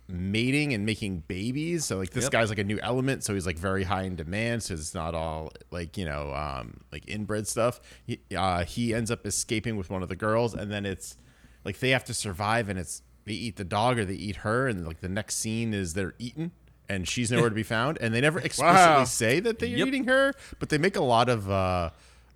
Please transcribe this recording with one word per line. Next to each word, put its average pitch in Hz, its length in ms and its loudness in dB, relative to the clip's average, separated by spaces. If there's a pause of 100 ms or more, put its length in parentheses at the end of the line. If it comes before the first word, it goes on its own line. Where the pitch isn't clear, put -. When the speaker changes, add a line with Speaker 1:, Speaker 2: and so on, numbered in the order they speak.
Speaker 1:
mating 117 680 0
and 101 100 -2
making 98 440 -2
babies. 143 560 -2
So, 95 140 -2
like, 95 120 -4
this 123 140 -2
Speaker 2:
Yep. 135 80 -2
Speaker 1:
guy's, 113 160 4
like, 104 100 -2
a 101 60 0
new 101 160 -2
element. 131 440 -2
So 107 100 -2
he's, 92 120 -2
like, 85 120 -2
very 95 260 0
high 95 180 -2
in 92 140 -4
demand. 104 460 -2
So 98 120 -6
it's 76 200 -8
not 82 200 -4
all, 80 380 -4 (180)
like, 85 260 -8
you 101 80 -4
know, 73 300 -4
um, 67 460 -8 (120)
like, 73 160 -10
inbred 107 380 -4
stuff. 120 340 0 (260)
He, - 140 -6 (160)
uh, 87 280 2
he 117 300 -2
ends 113 160 0
up 113 160 -4
escaping 110 500 -2
with 92 140 -6
one 95 120 -4
of 85 60 -4
the 92 80 -6
girls, 110 380 0
and 101 160 -6
then 101 160 -4
it's, - 300 -8 (480)
like, 98 140 -6
they 127 120 2
have 131 140 4
to 117 100 -8
survive, 104 540 0
and 95 100 -2
it's, - 240 -8 (220)
they 104 100 -6
eat 104 220 -6
the 101 80 -6
dog 110 340 2
or 107 60 2
they 95 100 -4
eat 95 220 -6
her, 120 300 0
and, 92 200 -2
like, 82 140 -8
the 90 80 -6
next 101 280 -4
scene 110 380 -2
is 92 200 -2
they're 95 240 -4
eaten, 151 320 -8 (380)
and 95 180 -2
she's 120 240 0
nowhere 120 200 6
to 104 40 0
be 110 80 0
found. 120 380 0
And 113 120 0
they 117 80 2
never 151 200 4
Speaker 3:
<laughs> - 0 -
Speaker 1:
explicitly 156 340 4 (220)
Speaker 3:
Wow. 131 80 8
Speaker 1:
say 120 340 2
that 226 220 -2
they're 233 80 0
Speaker 2:
Yep. 247 180 2
Speaker 1:
eating 262 220 0
her, 269 240 4 (260)
but - 120 -6
they 151 80 4
make 190 180 2
a 190 80 2
lot 120 240 6
of, 107 200 2
uh, 92 420 2 (460)